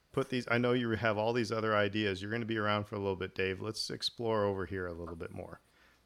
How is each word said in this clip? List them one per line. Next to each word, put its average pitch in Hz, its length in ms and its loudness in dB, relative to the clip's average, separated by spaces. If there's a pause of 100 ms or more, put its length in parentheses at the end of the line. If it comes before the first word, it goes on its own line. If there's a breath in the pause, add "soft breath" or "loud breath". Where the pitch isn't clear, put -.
(100)
put 135 180 -2
these, 123 220 0
I 117 80 4
know 120 140 4
you 123 180 2
have 110 260 2
all 110 160 2
these 117 200 0
other 110 220 2
ideas. 104 460 2
You're 104 100 -6
gonna 117 140 -2
be 110 140 -2
around 104 260 2
for 110 120 -6
a - 20 -4
little 98 180 0
bit, 92 180 -6
Dave. 95 280 0
Let's 110 260 -6
explore 113 560 0
over 95 220 0
here 92 220 -4
a 85 40 -6
little 85 240 -8
bit - 160 -10
more. 92 280 -12 (460)